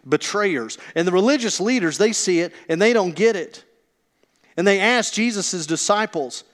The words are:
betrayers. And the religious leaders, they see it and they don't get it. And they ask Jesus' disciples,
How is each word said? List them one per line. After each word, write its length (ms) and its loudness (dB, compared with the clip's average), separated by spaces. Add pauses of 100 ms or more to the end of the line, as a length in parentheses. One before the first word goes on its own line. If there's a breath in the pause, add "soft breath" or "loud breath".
betrayers. 680 -2 (180 loud breath)
And 100 0
the 60 -2
religious 480 2
leaders, 380 0
they 160 2
see 260 0
it 140 -4 (160 loud breath)
and 120 0
they 120 4
don't 200 0
get 220 2
it. 300 -12 (880 soft breath)
And 100 0
they 140 4
ask 320 2
Jesus' 540 -2
disciples, 880 -2